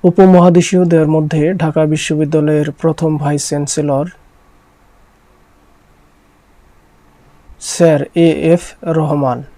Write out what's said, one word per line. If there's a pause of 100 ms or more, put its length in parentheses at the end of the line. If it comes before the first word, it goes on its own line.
উপমহাদেশীয়দের
মধ্যে (200)
ঢাকা (120)
বিশ্ববিদ্যালয়ের (140)
প্রথম (100)
ভাইস
চ্যান্সেলর (3750)
স্যার (240)
এ (260)
এফ (360)
রহমান। (180)